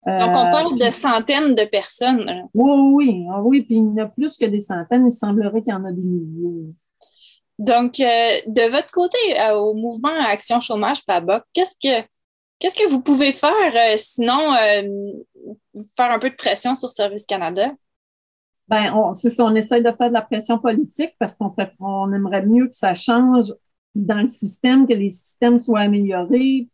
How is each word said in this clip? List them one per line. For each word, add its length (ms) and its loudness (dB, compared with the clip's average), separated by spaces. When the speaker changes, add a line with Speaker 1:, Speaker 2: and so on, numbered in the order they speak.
Speaker 1:
Donc, 300 2
on 100 4
Speaker 2:
Euh, 60 2
Speaker 1:
parle 240 0
de 80 0
Speaker 2:
puis 80 2
Speaker 1:
centaines 640 0
de 120 2
personnes, 580 -2
là. 180 -8
Speaker 2:
Oui, 180 4
oui, 380 2
ah 100 -4
oui, 220 2
puis 140 0
il 20 4
y 20 4
en 160 2
a 80 -2
plus 320 -6
que 80 -2
des 140 -2
centaines. 480 0
Il 40 4
semblerait 520 -2
qu'il 100 -4
y 20 -4
en 80 -8
a 80 -8
des 100 -6
milliers. 680 -6
Speaker 1:
Donc, 420 0
euh, 380 2
de 220 2
votre 220 -2
côté, 260 0
euh, 160 2
au 180 0
mouvement 400 -4
Action 300 -2
Chômage 460 -4
paboc, 380 0
qu'est-ce 280 -2
que, 240 0
qu'est-ce 160 -2
que 140 2
vous 120 0
pouvez 300 2
faire, 180 0
euh, 460 2
sinon, 580 0
euh, 580 0
faire 140 2
un 80 0
peu 100 -2
de 60 -12
pression 380 -2
sur 160 -8
Service 360 -6
Canada ? 460 -4
Speaker 2:
Ben, 260 0
on, 220 0
c'est 140 0
ça, 160 0
on 100 2
essaie 260 2
de 100 2
faire 180 0
de 40 -2
la 80 2
pression 380 -4
politique 580 -4
parce 180 -6
qu'on 160 -6
fait, 280 -6
on 320 -4
aimerait 340 -2
mieux 220 4
que 80 -10
ça 180 0
change 600 2
dans 280 -2
le 60 0
système, 580 2
que 80 2
les 180 -2
systèmes 480 0
soient 220 0
améliorés 920 0